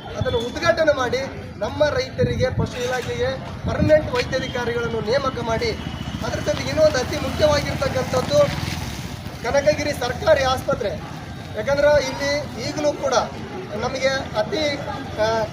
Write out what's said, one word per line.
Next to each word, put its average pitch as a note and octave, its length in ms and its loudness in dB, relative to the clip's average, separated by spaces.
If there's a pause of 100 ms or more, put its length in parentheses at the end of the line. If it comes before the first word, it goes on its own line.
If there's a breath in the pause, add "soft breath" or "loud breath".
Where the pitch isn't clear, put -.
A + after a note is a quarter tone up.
(160)
ಅದನ್ನು A#3+ 220 0
ಉದ್ಘಾಟನೆ D#4 580 2
ಮಾಡಿ B3 220 0 (400)
ನಮ್ಮ A#3 260 0
ರೈತರಿಗೆ B3 680 0
ಪಶು A4+ 340 -2
ಇಲಾಖೆಗೆ B3 420 -2 (420)
ಪರ್ಮನೆಂಟ್ D4+ 460 4
ವೈದ್ಯಾಧಿಕಾರಿಗಳನ್ನು A#3+ 840 -2
ನೇಮಕ G#3+ 420 0
ಮಾಡಿ. A3+ 280 0 (560)
ಅದ್ರ - 140 -2
ಜೊತೆಗೆ C4+ 280 -2
ಇನ್ನೊಂದು D4 300 4
ಅತಿ B3+ 180 -2
ಮುಖ್ಯವಾಗಿರ್ತಕ್ಕಂಥದ್ದು C#4 1200 2 (1040)
ಕನಕಗಿರಿ D4 500 2
ಸರ್ಕಾರಿ C4+ 500 2
ಆಸ್ಪತ್ರೆ. C4 460 0 (680)
ಯಾಕಂದ್ರೆ C#4+ 500 4
ಇಲ್ಲಿ C#4 640 -2
ಈಗಲೂ D4 240 0
ಕೂಡ - 220 -2 (680)
ನಮಗೆ C4 280 0
ಅತಿ, C4+ 680 -2 (420)
ಆ, A3 320 2